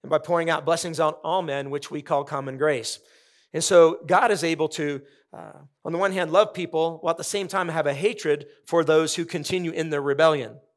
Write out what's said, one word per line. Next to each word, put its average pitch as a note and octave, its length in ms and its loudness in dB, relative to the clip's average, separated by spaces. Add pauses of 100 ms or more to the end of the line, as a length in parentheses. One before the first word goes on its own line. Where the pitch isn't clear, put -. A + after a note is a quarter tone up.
and - 80 -10
by D3+ 80 2
pouring E3 300 -2
out D3+ 160 0
blessings E3 360 -2
on D#3 140 2 (100)
all F3+ 180 -2
men, C#3 280 -6
which C#3+ 200 -8
we D3+ 120 -8
call C#3+ 220 -2
common C#3 320 -8
grace. C3+ 420 -2 (540)
And D#3+ 100 -4
so E3+ 440 6
God G#3 240 4
is E3+ 140 0
able D#3+ 260 0
to, C#3+ 320 -6 (300)
uh, - 200 -18 (320)
on E3 80 -6
the E3+ 60 -2
one F#3+ 140 2
hand, F3 200 -2
love G#3 220 4
people, E3 460 -2
while E3+ 120 -2
at E3 60 -4
the D#3+ 60 -10
same G3 240 -4
time F#3 200 -2
have D#3+ 180 0
a C#3 80 0
hatred D#3+ 520 -2 (200)
for E3+ 180 2
those D#3 320 4
who E3+ 80 -2
continue E3+ 460 -4
in D#3+ 200 -4
their C#3+ 120 -2
rebellion. C#3+ 560 2 (180)